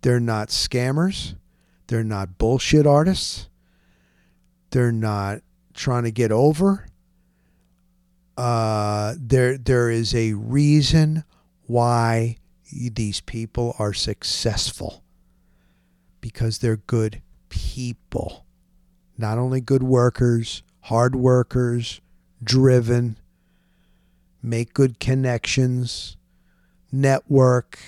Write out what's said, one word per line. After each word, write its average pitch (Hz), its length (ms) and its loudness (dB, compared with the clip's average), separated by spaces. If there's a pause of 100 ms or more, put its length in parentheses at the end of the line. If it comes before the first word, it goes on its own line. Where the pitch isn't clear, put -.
They're 123 200 2
not 110 260 -4
scammers. 143 880 -2 (520)
They're 113 180 -2
not 98 320 -6
bullshit 135 500 2
artists. 151 640 2 (1200)
They're 120 240 0
not 104 480 -4 (320)
trying 120 300 -2
to 117 80 -2
get 110 200 0
over. 156 560 2 (1500)
Uh, 110 800 -2
there, 127 380 2
there 120 320 2
is 117 260 -2
a 113 180 0
reason 147 920 2 (400)
why 117 720 0 (340)
these 113 480 -6
people 117 580 -8
are 104 160 -4
successful. - 1120 -6 (1160)
Because 113 380 -6
they're 113 180 -2
good 110 440 -4 (280)
people. - 960 -8 (720)
Not 110 200 -4
only 127 220 -2
good 127 240 0
workers, 120 800 2 (180)
hard 120 320 2
workers, 123 840 0 (420)
driven, 120 760 4 (1200)
make 117 320 -4
good 131 260 2
connections, 127 1160 -2 (760)
network. 135 960 2